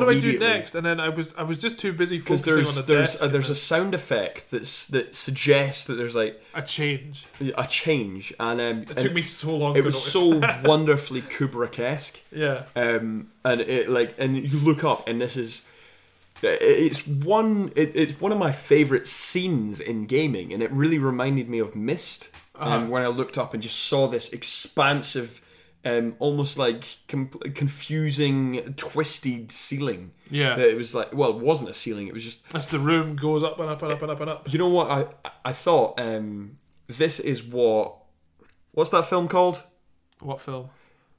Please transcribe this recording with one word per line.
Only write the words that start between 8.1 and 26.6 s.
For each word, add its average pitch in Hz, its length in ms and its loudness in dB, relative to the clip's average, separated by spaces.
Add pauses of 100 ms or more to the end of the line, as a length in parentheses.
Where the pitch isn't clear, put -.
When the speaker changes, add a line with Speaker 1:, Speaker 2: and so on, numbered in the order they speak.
Speaker 2:
and, 117 220 -2
um, 113 220 -2
Speaker 1:
It - 80 -12
Speaker 2:
and 143 100 -8
Speaker 1:
took 135 120 0
me 170 100 0
so 156 340 -4
long 147 200 0
Speaker 2:
it 139 40 6
Speaker 1:
to 143 60 4
Speaker 2:
was 135 100 2
Speaker 1:
notice - 160 -2
Speaker 2:
so 170 260 6
Speaker 1:
that. 147 240 0
<laughs> 135 60 4
Speaker 2:
wonderfully 147 540 4
Kubrick-esque. 127 1000 -4 (100)
Speaker 1:
Yeah. 139 360 -2 (100)
Speaker 2:
Um, 113 560 0 (120)
and 123 160 2
it, 123 280 0
like, 120 320 2
and 135 160 0
you 139 240 0
look 151 240 4
up, 143 240 0
and 117 120 -2
this 123 160 -4
is, 117 260 -6 (800)
it, 190 200 2
it's 147 460 4
one, 147 680 2
it, 151 220 2
it's 151 240 0
one 196 100 0
of 208 80 0
my 165 140 2
favourite 139 560 4
scenes 139 720 0
in 110 260 -6
gaming, 127 460 0
and 104 100 -4
it 117 80 -2
really 151 300 2
reminded 131 480 0
me 117 100 -4
of 107 160 -2
Myst. 120 560 -6 (260)
Speaker 1:
Uh-huh. 151 200 -4
Speaker 2:
Um, 117 120 -2
when 123 140 0
I 123 60 0
looked 123 280 -4
up 127 160 -4
and 113 80 -6
just 113 160 -6
saw 139 300 2
this 120 260 -2
expansive, 135 1120 -2 (420)
um, 117 360 0
almost, 143 360 0
like, 123 280 0 (240)